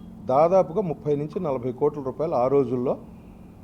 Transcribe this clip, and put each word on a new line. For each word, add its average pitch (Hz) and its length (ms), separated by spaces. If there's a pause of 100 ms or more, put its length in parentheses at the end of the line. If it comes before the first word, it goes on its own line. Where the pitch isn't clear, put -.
(260)
దాదాపుగా 165 540
ముప్పై 147 360
నుంచి 151 240
నలభై 131 320
కోట్ల 147 300
రూపాయలు 139 320
ఆ 123 120
రోజుల్లో 131 520 (640)